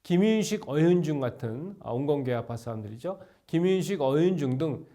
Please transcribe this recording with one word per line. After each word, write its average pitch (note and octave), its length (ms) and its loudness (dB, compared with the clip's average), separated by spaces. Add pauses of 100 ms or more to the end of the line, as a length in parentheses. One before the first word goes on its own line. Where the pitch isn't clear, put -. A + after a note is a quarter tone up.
김윤식, G#3 680 2
어윤중 D#3 520 2
같은, B2+ 600 -6
아, A2+ 120 -8
온건개화파 B2 680 -2
사람들이죠. A#2 600 -10 (260)
김윤식, F3+ 560 0
어윤중 C#3 560 2
등 D3 260 -4 (100)